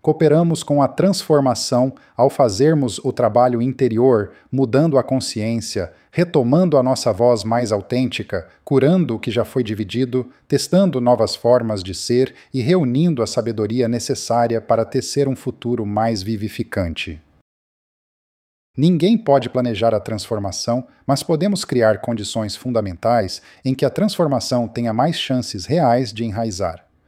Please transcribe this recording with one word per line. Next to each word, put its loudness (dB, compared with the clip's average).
Cooperamos 2
com 0
a 4
transformação 0
ao 4
fazermos 2
o -4
trabalho 2
interior, 2
mudando 2
a 2
consciência, -4
retomando 2
a 4
nossa 0
voz 2
mais -2
autêntica, -4
curando 2
o -6
que -8
já 0
foi -4
dividido, -4
testando 0
novas 2
formas 0
de -8
ser -2
e -2
reunindo 2
a -2
sabedoria -2
necessária -2
para 0
tecer -2
um -2
futuro -6
mais -2
vivificante. -6
Ninguém 4
pode 2
planejar 0
a 2
transformação, -6
mas 0
podemos -2
criar 2
condições -6
fundamentais -2
em -2
que -6
a 4
transformação -2
tenha -4
mais 0
chances -6
reais 2
de -6
enraizar. -6